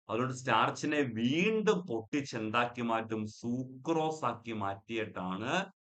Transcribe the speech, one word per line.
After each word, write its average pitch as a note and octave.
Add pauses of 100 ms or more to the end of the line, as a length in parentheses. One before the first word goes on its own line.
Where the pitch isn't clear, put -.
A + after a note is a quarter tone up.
(100)
അതുകൊണ്ട് B2+
സ്റ്റാർച്ചിനെ C3
വീണ്ടും E3+
പൊട്ടിച്ചെന്താക്കി A#2+
മാറ്റും? A2+
സൂക്രോസ് C3+
ആക്കി A2+
മാറ്റിയിട്ടാണ് G#2 (160)